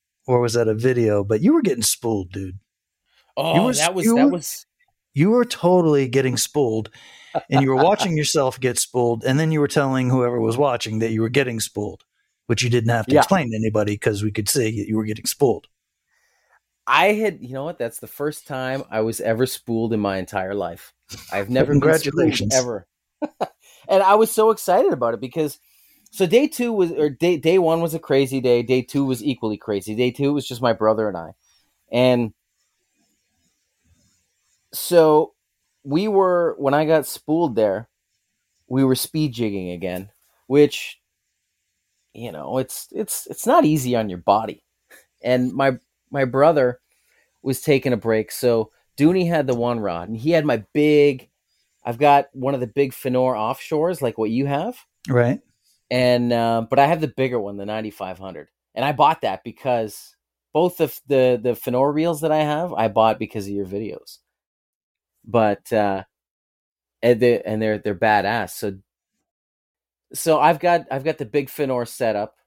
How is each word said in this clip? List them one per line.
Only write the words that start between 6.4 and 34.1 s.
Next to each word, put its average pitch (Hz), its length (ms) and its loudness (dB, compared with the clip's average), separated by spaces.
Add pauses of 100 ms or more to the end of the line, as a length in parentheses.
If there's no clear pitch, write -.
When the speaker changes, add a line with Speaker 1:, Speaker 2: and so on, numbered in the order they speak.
Speaker 1:
and 139 120 4
you 135 80 2
were 131 80 2
Speaker 2:
<laughs> 139 60 4
Speaker 1:
watching 180 340 2
yourself 139 420 -2
get 123 160 -2
spooled, 120 500 -2
and 131 140 2
then 160 120 0
you 156 80 0
were 143 80 2
telling 131 420 0
whoever 123 300 0
was 113 180 0
watching 120 420 -2
that 113 120 -2
you 110 100 0
were 113 80 0
getting 123 300 -2
spooled, 104 420 -8 (460)
which 113 160 0
you 123 60 0
didn't 117 220 2
have 113 160 -2
to 131 80 2
Speaker 2:
Yeah. 143 60 6
Speaker 1:
explain 139 300 0
to 110 40 -6
anybody 107 420 -2
'cause 104 260 -2
we 107 80 -2
could 104 180 -6
see 113 300 -2
that 98 80 -8
you 107 100 -2
were 107 80 -2
getting 107 200 -10
spooled. - 400 0 (1200)
Speaker 2:
I 165 280 4
had, 208 280 -4
you 127 120 -14
know 135 100 -8
what? 170 140 -10
That's 117 220 -6
the 113 80 -16
first - 380 -8
time 131 440 -6
I 110 120 -2
was 110 200 -2
ever 113 240 0
spooled 113 480 -4
in 107 60 0
my 98 180 -2
entire 95 360 -6
life. 87 400 -8 (380)
I've 98 180 -4
never 135 240 2
been 143 60 4
spooled - 20 2
Speaker 1:
Congratulations. 143 720 0
Speaker 2:
ever. 123 340 -2 (340)
<laughs> - 260 -6 (400)
And 190 140 4
I 196 140 6
was 220 160 4
so 220 180 2
excited 214 440 2
about 120 200 -2
it 107 80 -8
because, 143 380 -6 (520)
so 190 140 -2
day 233 220 4
two 240 260 -4
was, 185 180 2
or 151 180 0
day, 165 280 0
day 160 200 2
one 165 240 2
was 165 120 -4
a 165 60 -6
crazy 135 420 0
day. 120 220 4
Day 127 180 0
two 139 240 -2
was 127 180 -4
equally 113 340 -4
crazy. 104 360 -6
Day 123 180 0
two 139 220 -2
was 143 140 -4
just 117 140 -12
my 120 120 2
brother 107 340 0
and 95 100 -8
I. 82 160 -14 (580)
And 120 420 2 (2500)